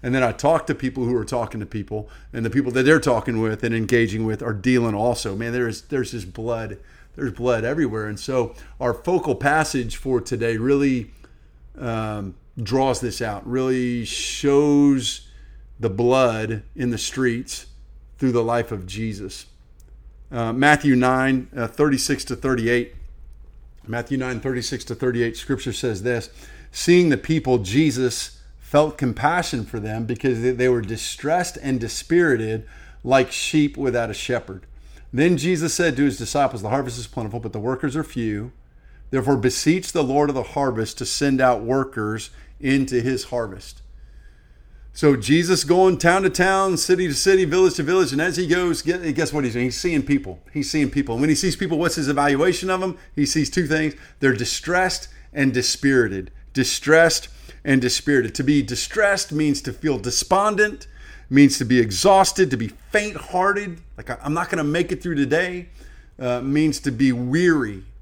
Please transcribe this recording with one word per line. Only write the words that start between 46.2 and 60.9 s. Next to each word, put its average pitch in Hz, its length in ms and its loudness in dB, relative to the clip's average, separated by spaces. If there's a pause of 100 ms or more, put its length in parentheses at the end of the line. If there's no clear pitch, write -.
to 185 60 4
town, 190 460 2
city 180 300 2
to 143 80 -2
city, 190 320 4
village 175 300 4
to 165 60 -2
village, 160 300 2
and 139 80 0
as 165 160 0
he 180 100 -2
goes, 175 360 0
guess, 170 300 -2
guess 156 200 -2
what 147 120 -2
he's 113 100 -2
doing? 120 120 -2
He's 123 140 -6
seeing 160 220 0
people. 135 380 -2 (120)
He's 147 180 -4
seeing 147 200 0
people. 139 240 -2
And 120 80 0
when 151 80 2
he 147 60 4
sees 180 200 -2
people, 165 220 -4
what's 160 160 0
his 143 140 -2
evaluation 143 600 2
of 185 120 0
them? 185 180 -4 (180)
He 147 80 2
sees 147 240 0
two 180 180 -2
things. 156 280 0 (260)
They're 135 140 4
distressed 180 760 -2 (240)
and 135 220 0
dispirited. 123 800 0 (200)
Distressed 160 760 4 (360)
and 135 160 4
dispirited. 123 560 0
To 139 60 -4
be 143 200 4
distressed 196 720 -2
means 147 300 0
to 135 100 -6
feel 139 260 -2
despondent, 202 880 0 (440)